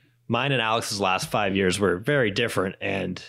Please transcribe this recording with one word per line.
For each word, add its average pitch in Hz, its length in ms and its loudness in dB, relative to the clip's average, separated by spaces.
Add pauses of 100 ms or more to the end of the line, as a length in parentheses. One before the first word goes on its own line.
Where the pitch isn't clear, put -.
(260)
mine 127 260 0
and 127 80 2
Alex's 113 380 0
last 95 320 0
five 101 240 0
years 95 240 2
were 92 200 2
very 127 320 2
different, 98 500 -2
and, 95 480 -4